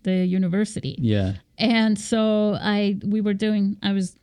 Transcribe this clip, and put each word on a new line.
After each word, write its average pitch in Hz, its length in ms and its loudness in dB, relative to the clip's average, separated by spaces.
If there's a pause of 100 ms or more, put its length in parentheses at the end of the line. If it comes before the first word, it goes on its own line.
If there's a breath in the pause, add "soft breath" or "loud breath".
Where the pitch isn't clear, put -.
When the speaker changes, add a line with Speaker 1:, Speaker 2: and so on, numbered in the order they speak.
Speaker 1:
the 185 240 2
university. 185 720 -2
Speaker 2:
Yeah. 101 360 0 (240)
Speaker 1:
And 220 380 2
so 214 640 0
I, 208 460 0
we 214 140 0
were 208 140 0
doing, 208 460 0
I 196 120 -2
was, 190 300 -2